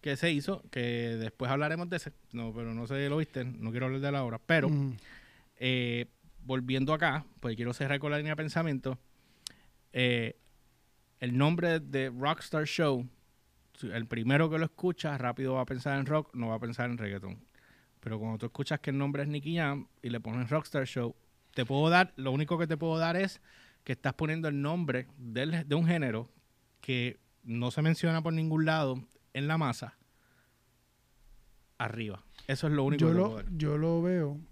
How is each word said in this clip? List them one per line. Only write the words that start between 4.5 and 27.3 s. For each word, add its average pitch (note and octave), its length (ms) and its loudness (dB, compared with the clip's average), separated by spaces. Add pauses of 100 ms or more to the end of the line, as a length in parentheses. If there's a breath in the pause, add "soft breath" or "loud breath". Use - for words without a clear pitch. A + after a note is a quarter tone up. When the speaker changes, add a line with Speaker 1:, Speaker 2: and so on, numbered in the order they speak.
Speaker 2:
Ujú. C#3 260 2 (600 loud breath)
Speaker 1:
eh, A#2+ 500 0 (360)
volviendo C3 500 0
acá, D3+ 320 2 (160)
pues A#2 160 -4
quiero A#2+ 160 -4
cerrar C#3 260 0
con D3 120 -2
la D3 80 0
línea D3+ 140 -2
de D3+ 40 -2
pensamiento. D3+ 640 -2 (920 loud breath)
Eh, A#2+ 440 2 (840)
el B2 160 -2
nombre E3 440 4
de C3+ 300 -2
Rockstar D3+ 560 -2
Show, C3+ 420 2 (680)
si - 140 -8
el A2+ 180 -4
primero C3 440 4
que D#3 80 0
lo E3 80 2
escucha, D#3+ 520 -2
rápido B2+ 360 0
va C3 80 2
a B2 40 -2
pensar C#3 320 -2
en C3+ 80 -2
rock, D#3 280 0
no A#2 140 -2
va A2 80 0
a - 40 -6
pensar A#2+ 300 -4
en A#2+ 80 -4
reggaetón. G2 460 -8 (560 soft breath)
Pero A2 180 -6
cuando A2 200 -4
tú A#2+ 80 -6
escuchas C#3+ 340 -4
que - 100 -4
el C3+ 80 0
nombre C#3 240 -2
es C#3+ 60 -2
Nicky D3 280 -4
Jam C#3+ 300 -2 (160)
y B2 80 -6
le A#2 100 -4
pones A2+ 300 -4
Rockstar D3 360 0
Show, A#2+ 280 -4 (400)
te B2+ 120 0
puedo C#3+ 240 4
dar, F3+ 260 6
lo C3+ 160 -2
único D3 260 2
que E3 80 2
te D#3+ 100 0
puedo D#3+ 200 0
dar E3 200 0
es F#3+ 260 -2 (420 soft breath)
que - 80 -4
estás C3 220 -2
poniendo D#3 340 -2
el C#3+ 140 0
nombre C#3+ 460 0 (100)
del, C#3 500 -2
de C#3+ 60 2
un E3 120 4
género B2+ 440 2 (500)
que B2 380 -2 (240)